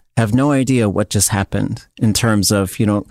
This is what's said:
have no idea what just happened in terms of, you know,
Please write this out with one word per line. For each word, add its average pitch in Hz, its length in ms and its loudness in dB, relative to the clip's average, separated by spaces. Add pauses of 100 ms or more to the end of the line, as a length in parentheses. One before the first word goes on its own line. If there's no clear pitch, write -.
(180)
have 113 160 0
no 139 180 2
idea 127 380 2
what 98 220 -2
just - 180 0
happened 101 560 -4 (120)
in 107 160 0
terms 107 380 0
of, 98 280 -2
you 113 60 2
know, 104 260 0